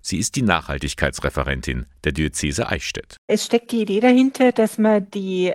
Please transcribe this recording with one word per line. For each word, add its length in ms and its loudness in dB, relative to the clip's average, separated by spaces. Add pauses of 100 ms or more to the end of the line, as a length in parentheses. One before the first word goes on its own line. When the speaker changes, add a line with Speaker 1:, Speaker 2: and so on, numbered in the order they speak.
Speaker 1:
Sie 180 -4
ist 180 -4
die 60 -2
Nachhaltigkeitsreferentin 1400 -2 (180)
der 80 0
Diözese 560 -2
Eichstätt. 480 -8 (100)
Speaker 2:
Es 180 0
steckt 280 -2
die 100 0
Idee 180 -2
dahinter, 520 4
dass 260 0
man 320 2
die 440 -2